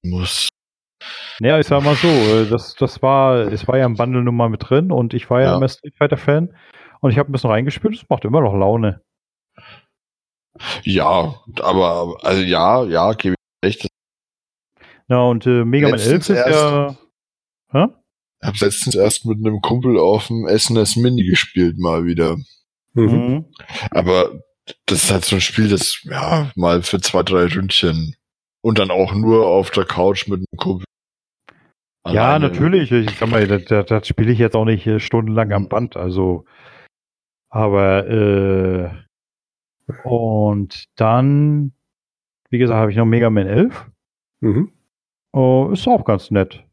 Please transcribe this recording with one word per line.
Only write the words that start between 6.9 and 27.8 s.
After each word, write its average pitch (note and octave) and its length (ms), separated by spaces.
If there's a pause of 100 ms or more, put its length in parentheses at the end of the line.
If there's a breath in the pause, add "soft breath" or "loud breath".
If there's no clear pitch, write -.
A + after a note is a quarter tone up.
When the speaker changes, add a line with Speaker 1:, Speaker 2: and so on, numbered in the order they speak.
Speaker 2:
und A#2+ 100
ich A2+ 80
hab C#3 100
ein - 20
bisschen B2+ 200
reingespielt, C3+ 440
es - 140
macht - 160
immer C3 160
noch G2+ 140
Laune. G2+ 460 (1800 loud breath)
Speaker 1:
Ja, E2+ 520 (260)
aber, F2 600
also F#2+ 180
ja, F2 440
ja, F2+ 280
gebe F#2+ 220 (260)
ich - 60
recht. G2+ 200 (1200 soft breath)
Speaker 2:
Ja, B2 140
und, A#2+ 240
äh, B2 180
Mega C3+ 260
Man A#2 100
Speaker 1:
Letztens C#3 300
Speaker 2:
elf F#3+ 100
ist B2 80
Speaker 1:
erst D3+ 140
Speaker 2:
ja, C#3+ 340 (760)
hä? E3 160 (540)
Speaker 1:
Hab G#2 180
letztens G#2 360
erst G#2 300
mit A2 120
einem G#2+ 240
Kumpel B2 360
auf G2 300
dem A#2 200
S G#2 220
N A2+ 80
S G#2+ 180
Mini B2 300
gespielt, F2 520
mal E2+ 280
wieder. E2+ 320 (560)
Speaker 3:
Mhm. A#2 180
Speaker 2:
Mhm. B2 340 (460 loud breath)
Speaker 1:
Aber F2+ 500 (440)
das F#2 180
ist - 80
halt F#2+ 140
so - 100
ein F#2 60
Spiel, G#2+ 280
das, - 340
ja, D3+ 520
mal F2 260
für F#2 180
zwei, F2 240
drei F2 220
Ründchen E2 720 (460)